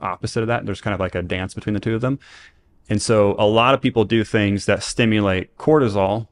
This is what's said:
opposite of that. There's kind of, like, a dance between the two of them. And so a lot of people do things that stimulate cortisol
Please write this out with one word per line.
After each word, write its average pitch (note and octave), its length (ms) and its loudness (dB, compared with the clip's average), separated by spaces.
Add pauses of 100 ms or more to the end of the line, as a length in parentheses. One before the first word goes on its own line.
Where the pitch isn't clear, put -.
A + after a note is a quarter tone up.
opposite F#2+ 420 -6
of A2 40 -2
that. A#2 180 -2
There's G2 160 -6
kind G#2 140 -4
of, F#2 60 -4
like, F#2 160 -4
a F2+ 60 -4
dance F#2 300 -6
between - 220 -4
the G2 60 -2
two A2 140 -2
of A2+ 60 -2
them. C3 180 -2 (720)
And G#2 140 0
so G2+ 360 4
a A2 80 2
lot A#2 280 2
of C3 80 0
people A2+ 220 2
do G#2+ 200 0
things G2+ 420 0
that G2+ 160 0
stimulate G#2 760 0
cortisol A2 720 2